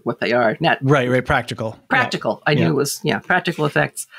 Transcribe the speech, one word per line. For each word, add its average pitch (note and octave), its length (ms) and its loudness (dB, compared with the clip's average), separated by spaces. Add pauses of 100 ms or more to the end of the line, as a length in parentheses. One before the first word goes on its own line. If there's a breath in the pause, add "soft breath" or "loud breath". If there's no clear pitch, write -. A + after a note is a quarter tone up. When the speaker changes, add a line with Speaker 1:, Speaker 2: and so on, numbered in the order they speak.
Speaker 1:
what A#2+ 160 -4
they G2+ 120 -2
are. A#2+ 280 2
Nat- D#3 220 2
Speaker 2:
Right, C3+ 260 4
right. B2 160 2
Practical. A#2 520 -2
Yeah. - 120 -20
Speaker 1:
Practical. - 580 -2
I D#3 60 4
Speaker 2:
Yeah. E3 120 4
Speaker 1:
knew E3 80 4
it D3 40 0
was, C#3 280 -2
yeah, C#3+ 160 0
practical F3 440 -2
effects. D3 420 -2 (120)